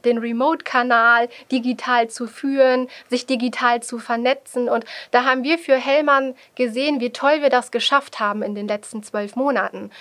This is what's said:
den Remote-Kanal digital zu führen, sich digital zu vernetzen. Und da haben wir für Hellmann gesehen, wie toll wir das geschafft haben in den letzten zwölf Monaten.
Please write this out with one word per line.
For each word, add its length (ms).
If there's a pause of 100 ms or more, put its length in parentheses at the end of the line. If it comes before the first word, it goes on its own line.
den 140
Remote-Kanal 1080 (240)
digital 560
zu 200
führen, 600 (220)
sich 160
digital 580
zu 160
vernetzen. 680
Und 160 (260)
da 140
haben 180
wir 140
für 180
Hellmann 580 (220)
gesehen, 460
wie 100
toll 300
wir 80
das 220
geschafft 500
haben 200
in 140
den 140
letzten 340
zwölf 320
Monaten. 640